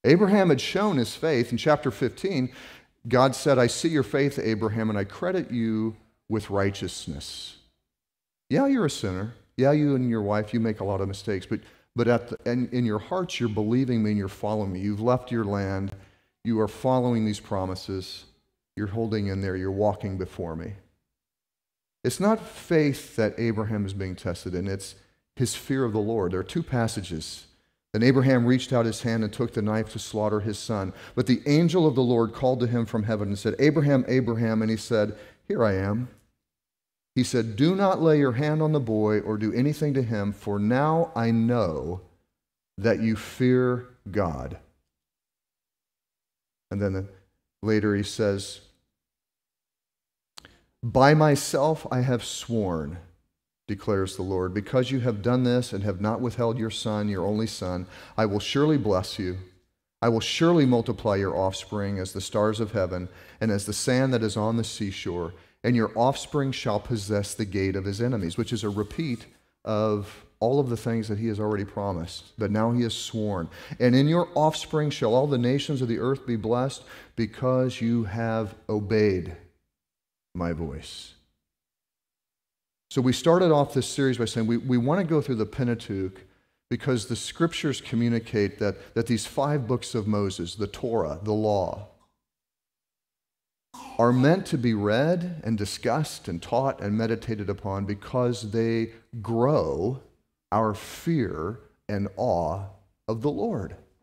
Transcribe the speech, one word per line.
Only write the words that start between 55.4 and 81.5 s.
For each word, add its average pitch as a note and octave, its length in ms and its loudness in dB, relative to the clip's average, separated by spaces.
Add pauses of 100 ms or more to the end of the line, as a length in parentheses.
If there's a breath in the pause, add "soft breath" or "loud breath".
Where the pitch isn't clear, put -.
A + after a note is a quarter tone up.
this B2 300 2
and G2 100 -4
have G2 180 -2
not G#2+ 200 0
withheld A#2+ 360 0
your A2 140 -2
son, G#2 380 -2
your F#2 180 -2
only G#2+ 220 0
son, F2+ 400 -6 (280 loud breath)
I A2 100 2
will G#2 120 0
surely D3 400 2
bless G2+ 400 0
you. F#2 200 -4 (600)
I A#2 80 2
will A2+ 120 2
surely E3 460 4
multiply A#2 500 2
your G2 200 0
offspring G2 640 -2
as F#2+ 140 -6
the G2 80 -8
stars G#2+ 400 0
of G#2 100 -2
heaven F2+ 380 -2 (320 loud breath)
and A2 100 0
as G2+ 160 0
the G#2 60 -6
sand C3 420 2
that A2+ 80 2
is G#2+ 140 -2
on A2 200 0
the A#2 60 0
seashore, F2+ 720 -6 (300 soft breath)
and B2 100 4
your A2+ 220 2
offspring C3+ 560 0
shall G#2+ 260 -2
possess G#2 560 -2
the A2+ 100 -2
gate F#2+ 300 0
of F#2+ 100 -4
his G2+ 160 -4
enemies," A2+ 380 -2
which A2+ 140 -2
is A2 100 -4
a G#2 80 -2
repeat A2+ 560 -4 (380 soft breath)
of G#2+ 600 -2 (140)
all C3 220 2
of B2+ 100 0
the A2+ 60 -2
things A2+ 320 -4
that G#2 100 -2
he A2+ 80 -4
has G#2+ 140 -2
already G#2 240 0
promised. G2 720 -6
But G2+ 140 -2
now A2 180 2
he A#2+ 140 2
has A2 100 -2
sworn, G#2 540 -4 (320 loud breath)
"And B2 160 6
in C#3 100 6
your E3+ 300 4
offspring D3+ 540 0
shall A#2 240 2
all C3+ 120 4
the C#3 100 0
nations C3 460 0
of A#2 60 -2
the A2 100 -2
earth C3 260 -2
be A#2+ 120 -2
blessed, A#2+ 480 -2 (320 loud breath)
because B2+ 640 0
you A#2 240 2
have A2+ 500 -2 (140)
obeyed G2+ 680 2 (960)
my F2 200 -2
voice." D2+ 640 -10 (1800)